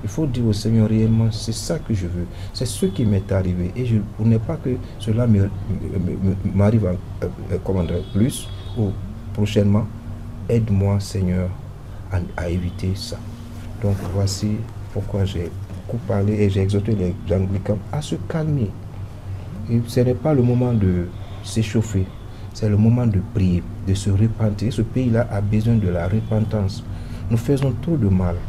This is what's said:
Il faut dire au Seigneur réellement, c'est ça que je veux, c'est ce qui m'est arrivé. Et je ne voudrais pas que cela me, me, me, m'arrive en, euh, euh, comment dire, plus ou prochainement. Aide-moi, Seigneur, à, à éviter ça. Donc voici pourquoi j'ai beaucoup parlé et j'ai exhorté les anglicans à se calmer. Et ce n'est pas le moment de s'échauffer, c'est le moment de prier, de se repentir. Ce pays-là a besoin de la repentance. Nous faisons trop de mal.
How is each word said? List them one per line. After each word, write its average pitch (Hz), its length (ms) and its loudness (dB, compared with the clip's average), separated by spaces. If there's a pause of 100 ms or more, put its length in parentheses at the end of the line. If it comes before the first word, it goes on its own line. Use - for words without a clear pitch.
Il 104 40 -4
faut 160 180 -2
dire 123 200 0
au 110 60 4
Seigneur 110 360 4
réellement, 110 440 4
c'est 113 220 -4
ça 160 260 -4
que - 120 -4
je 92 140 0
veux, 87 200 -4 (260)
c'est - 140 -4
ce - 200 -2
qui 156 180 0
m'est 101 280 2
arrivé. 90 420 0
Et 127 120 -2
je 113 100 2
ne 101 60 4 (160)
voudrais 113 200 4
pas 160 180 -2
que 127 200 -2 (240)
cela 113 260 2
me, 104 140 6
me, 95 80 4 (500)
me, 92 380 0 (180)
m'arrive 104 300 6
en, 90 400 -4
euh, 87 40 -2 (220)
euh, 95 140 -2
comment 95 180 0
dire, 85 140 0 (160)
plus 110 360 0 (300)
ou 101 140 2 (400)
prochainement. 104 540 2 (640)
Aide-moi, 101 520 2
Seigneur, 90 480 0 (640)
à, 95 60 0 (180)
à 87 120 -4
éviter 87 460 -2
ça. - 220 -8 (680)
Donc 101 140 2 (180)
voici 101 380 0 (400)
pourquoi 98 320 -2
j'ai 87 260 -2 (360)
beaucoup 113 200 -4
parlé 101 280 2
et 101 160 4
j'ai 95 100 2
exhorté 101 340 2
les 90 400 0
anglicans 98 440 0 (120)
à 76 100 -2
se - 140 -4 (140)
calmer. 151 420 0 (1000)
Et 120 200 4
ce - 120 0
n'est 123 140 4
pas 156 200 2
le 127 80 6
moment 123 300 4
de 90 360 2 (340)
s'échauffer, 104 640 0 (480)
c'est 110 140 0
le 104 80 4
moment 117 300 6
de 98 140 2 (140)
prier, 90 300 2 (220)
de 95 80 2
se 101 160 0
repentir. 107 600 2
Ce 113 100 0
pays-là 117 480 2
a 101 100 -2
besoin 107 340 4
de 101 140 4
la 87 180 0
repentance. 107 800 0 (440)
Nous 117 80 2
faisons 135 460 2
trop 170 140 0
de 113 120 2
mal. 90 280 4 (120)